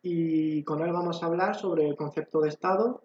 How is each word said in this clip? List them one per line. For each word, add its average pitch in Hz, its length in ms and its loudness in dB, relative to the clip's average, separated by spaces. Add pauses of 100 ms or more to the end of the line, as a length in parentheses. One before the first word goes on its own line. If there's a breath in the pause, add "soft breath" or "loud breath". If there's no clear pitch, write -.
y 160 640 0
con 156 200 -2
él 170 100 0
vamos 175 280 -2
a 170 40 -4
hablar 180 320 2
sobre 165 280 0
el 143 120 0
concepto 151 420 -2
de 151 80 4
Estado 196 580 0